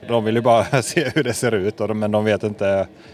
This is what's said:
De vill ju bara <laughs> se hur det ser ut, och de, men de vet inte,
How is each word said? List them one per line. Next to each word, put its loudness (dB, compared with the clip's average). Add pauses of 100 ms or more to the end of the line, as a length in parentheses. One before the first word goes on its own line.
De 0
vill 0
ju 0
bara 4
<laughs> 0
se -2
hur 0
det -2
ser -2
ut, -2
och -2
de, -4
men -2
de 2
vet 0
inte, 0 (260)